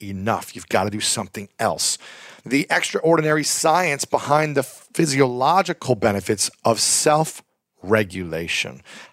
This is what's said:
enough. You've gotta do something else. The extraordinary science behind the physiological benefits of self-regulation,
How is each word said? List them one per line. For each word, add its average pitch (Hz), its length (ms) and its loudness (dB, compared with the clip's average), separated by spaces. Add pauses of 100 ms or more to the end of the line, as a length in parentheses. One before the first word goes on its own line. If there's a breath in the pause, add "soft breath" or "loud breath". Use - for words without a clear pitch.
enough. 98 520 -4
You've - 140 -16
gotta 104 220 0
do 104 100 -6
something 101 480 -6 (100)
else. - 380 -2 (480 loud breath)
The 135 260 0
extraordinary 160 720 2
science 160 600 0
behind 147 520 0
the 135 80 0
physiological 139 1300 0
benefits 101 560 0 (140)
of 113 160 4
self-regulation, 92 2000 -2 (300 loud breath)